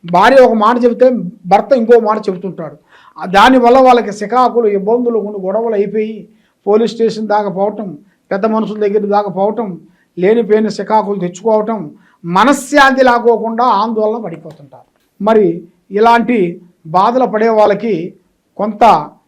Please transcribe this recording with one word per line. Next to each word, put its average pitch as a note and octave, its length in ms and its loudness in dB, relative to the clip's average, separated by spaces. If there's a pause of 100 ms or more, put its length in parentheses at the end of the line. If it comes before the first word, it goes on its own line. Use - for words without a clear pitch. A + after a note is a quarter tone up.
(120)
భార్య G#3 240 4
ఒక B3 180 6
మాట A3+ 300 0
చెబితే A#3+ 260 4 (360)
భర్త G#3+ 280 2
ఇంకో A#3 260 4
మాట G#3+ 180 -2
చెబుతుంటాడు. F3+ 580 -10 (440)
ఆ E3 60 -6
దానివల్ల A#3+ 540 4
వాళ్ళకి A#3+ 320 4
సికాకులు, A#3 560 0
ఇబ్బందులు, A3 520 0
కొన్ని G3+ 260 -8
గొడవలు A3 300 -4
అయిపోయి G#3+ 540 -4 (380)
పోలీస్ G#3+ 240 2
స్టేషన్ A3 360 -4
దాకా G#3 220 -2
పోవటం, G3 480 -6 (340)
పెద్ద G3 140 -4
మనుషుల G#3+ 340 -4
దగ్గర G#3 260 -2
దాకా G3+ 240 -2
పోవటం, G3 520 -6 (380)
లేనిపోయిన G#3+ 480 0
సికాకులు G3+ 520 -2
తెచ్చుకోవటం, G#3 720 -4 (340)
మనశ్శాంతి C4 760 2
లేకోకుండా A#3 640 0
ఆందోళన A3 560 -2
పడిపోతుంటారు. D#3+ 1040 -18
మరి G3+ 400 2 (280)
ఇలాంటి A3 680 0 (240)
బాధలు G#3+ 400 0
పడే G#3+ 240 -2
వాళ్ళకి G#3 640 0 (440)
కొంత G3+ 520 0 (180)